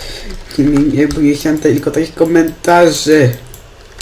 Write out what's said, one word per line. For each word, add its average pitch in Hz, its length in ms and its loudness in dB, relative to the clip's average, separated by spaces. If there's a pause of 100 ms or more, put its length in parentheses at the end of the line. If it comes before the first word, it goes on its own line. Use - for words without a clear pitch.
(580)
Nie, 143 60 2
nie, 143 360 0
jakby 151 220 0
nie 147 120 2
chciałem 156 240 -2
tutaj 151 140 0
tylko 147 180 -2
takich 160 240 -4
komentarzy. 160 1200 2 (680)